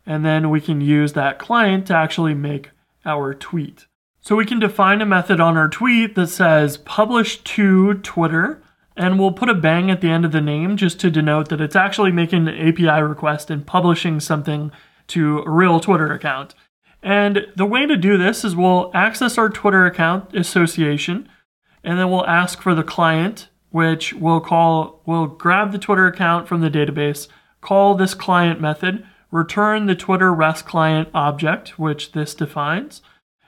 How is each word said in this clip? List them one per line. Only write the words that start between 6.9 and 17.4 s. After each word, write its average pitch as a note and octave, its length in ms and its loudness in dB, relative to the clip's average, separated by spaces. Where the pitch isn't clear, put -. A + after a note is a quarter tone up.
to G3 520 2
Twitter." F3 680 -2
And F#3 220 0
we'll F#3+ 140 2
put A#3+ 160 -2
a A#3 40 4
bang F3 380 2
at F3+ 80 0
the F3 100 0
end E3 140 2
of D#3+ 80 0
the D#3 80 0
name D3+ 380 -2
just F#3+ 240 -2
to F3+ 100 2
denote D3+ 380 0
that D3+ 100 -4
it's D3+ 160 -2
actually G3 380 0
making E3+ 340 0
an D#3 80 -6
A D#3+ 160 0
P E3 160 2
I D3+ 120 4
request D3+ 520 -4
and D3 160 -8
publishing E3+ 540 0
something D3 500 -4
to D3+ 320 0
a D3 100 -8
real E3 320 2
Twitter D#3 320 0
account. C#3+ 420 -8
And G3+ 420 0